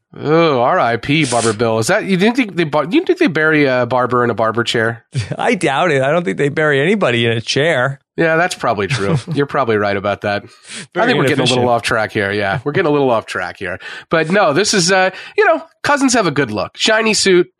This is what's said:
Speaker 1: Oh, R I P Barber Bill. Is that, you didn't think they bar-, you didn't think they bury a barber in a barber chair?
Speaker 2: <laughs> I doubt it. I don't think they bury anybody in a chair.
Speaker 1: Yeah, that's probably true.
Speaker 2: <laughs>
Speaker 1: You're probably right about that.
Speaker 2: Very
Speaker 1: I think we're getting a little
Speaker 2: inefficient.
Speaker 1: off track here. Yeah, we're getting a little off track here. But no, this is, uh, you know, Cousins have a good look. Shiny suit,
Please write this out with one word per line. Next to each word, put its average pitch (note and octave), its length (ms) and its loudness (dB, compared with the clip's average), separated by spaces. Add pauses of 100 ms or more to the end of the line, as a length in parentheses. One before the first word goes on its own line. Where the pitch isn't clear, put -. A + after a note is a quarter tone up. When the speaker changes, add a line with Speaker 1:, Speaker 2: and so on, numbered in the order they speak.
(160)
Speaker 1:
Oh, D3+ 440 2
R D3+ 200 2
I A#2+ 180 0
P D3 280 0
Barber A#2 280 0
Bill. A2+ 240 0
Is A2+ 100 0
that, G3+ 180 0
you F#3+ 120 0
didn't G#3+ 180 2
think G#3 200 -2
they F3 80 -2
bar-, D3 220 0
you D#3 40 -10
didn't D#4+ 160 0
think F#4 140 0
they E4 80 2
bury D#3 380 2
a B2+ 200 2
barber B2 380 0
in A#2+ 80 0
a - 20 -2
barber A2 300 0
chair? A2+ 420 -2 (160)
Speaker 2:
<laughs> - 160 -8
I - 160 0
doubt E3 380 0
it. C#3 100 2
I C3+ 100 0
don't F3 120 0
think F#3 160 -6
they D3 100 0
bury D3 320 0
anybody C#3 460 0
in A2+ 60 2
a A2+ 80 -2
chair. C#3 580 -2 (180)
Speaker 1:
Yeah, E3 180 0
that's F3 200 0
probably G3 320 -2
true. F3+ 360 -2
Speaker 2:
<laughs> E3+ 100 -8
Speaker 1:
You're C#3+ 120 0
probably A#2+ 320 0
right G2+ 180 0
about G2+ 260 -2
that. G2+ 220 -2 (500)
Speaker 2:
Very F#3 100 0
Speaker 1:
I - 20 2
think A#3+ 140 2
we're - 40 2
getting C3+ 160 0
a C3 40 0
little B2 160 0
Speaker 2:
inefficient. B2 100 2
Speaker 1:
off A#2 140 2
track A2 280 -2
here. G2+ 220 0
Yeah, G2+ 320 -2
we're D3 80 -4
getting E3+ 160 0
a - 20 2
little C#3+ 200 2
off A2 160 0
track F2+ 280 -8
here. F#2 240 -8 (300)
But D#3+ 200 0
no, F#3+ 220 2
this F#3 220 0
is, F3+ 180 2
uh, F#3 200 2 (260)
you G#4+ 80 4
know, D#4+ 200 2 (180)
Cousins C#4 320 2
have A3 120 2
a D#3+ 40 0
good C3+ 200 -2
look. F#2+ 240 -6
Shiny A3 380 0
suit, F3+ 460 2